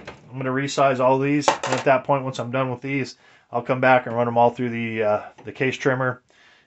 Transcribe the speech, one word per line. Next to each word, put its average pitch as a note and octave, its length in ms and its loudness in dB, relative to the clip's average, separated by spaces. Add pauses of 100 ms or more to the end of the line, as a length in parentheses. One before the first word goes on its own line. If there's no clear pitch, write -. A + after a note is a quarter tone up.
(300)
I'm B2 80 -12
gonna C3 120 -4
resize C3+ 500 0
all C3 180 4
these, C#3+ 300 0
and - 180 -2
at C3 180 -4
that C3 200 4
point, C#3 200 0
once B2+ 140 -6
I'm A#2+ 120 -8
done C3 200 -2
with B2 100 -8
these, C3+ 360 -6 (340)
I'll A#2+ 120 -4
come B2+ 180 -2
back B2+ 260 6
and A2+ 100 -6
run A#2+ 120 0
'em A#2 100 0
all A#2+ 120 6
through B2 200 -4
the, A2+ 320 -4
uh, G#2 200 0 (220)
the G#2 80 -12
case C3 240 -2
trimmer, B2+ 460 -2 (440)